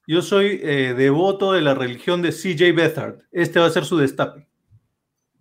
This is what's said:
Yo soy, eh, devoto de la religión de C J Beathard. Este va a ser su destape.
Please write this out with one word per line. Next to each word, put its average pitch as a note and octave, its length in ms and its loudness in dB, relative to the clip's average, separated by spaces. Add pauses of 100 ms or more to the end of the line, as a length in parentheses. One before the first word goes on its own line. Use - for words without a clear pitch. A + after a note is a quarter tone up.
Yo D#3+ 160 0
soy, G3 400 0
eh, C3+ 340 -2
devoto F#3+ 560 2
de F3+ 80 2
la C#3 140 2
religión C3 480 -4
de D#3+ 80 -2
C F3 260 -4
J F3 180 4
Beathard. C3 440 -2 (120)
Este E3+ 280 0
va E3+ 80 4
a - 20 2
ser E3 160 -2
su F3 120 -2
destape. C3+ 500 -2 (920)